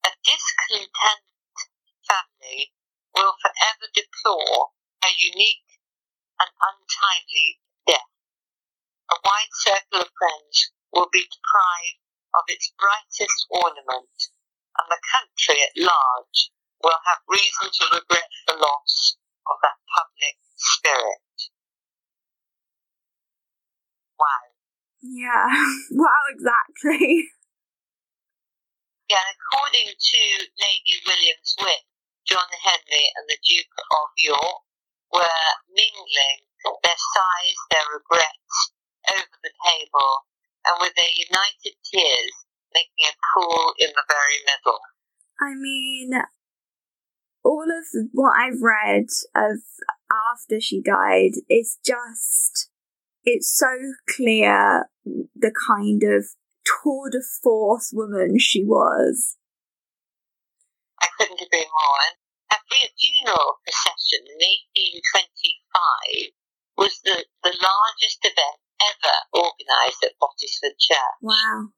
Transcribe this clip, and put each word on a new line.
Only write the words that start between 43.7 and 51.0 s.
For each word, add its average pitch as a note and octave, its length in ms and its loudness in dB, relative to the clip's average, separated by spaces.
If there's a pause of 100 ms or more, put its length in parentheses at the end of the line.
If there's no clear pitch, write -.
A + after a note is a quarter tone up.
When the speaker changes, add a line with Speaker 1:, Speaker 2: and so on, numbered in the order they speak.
Speaker 1:
in D#3 100 2
the D3 180 -4
very D3 380 0
middle. C3 340 -2 (640)
Speaker 2:
I C#4 180 -6
mean, C4 540 -6 (1300)
all D4+ 240 0
of E4 160 -4 (300)
what C4+ 260 4
I've B3+ 220 -2
read G#3+ 480 0 (260)
of G#3+ 240 0 (480)
after A3 540 0
she - 200 -4
died F#2+ 540 4 (140)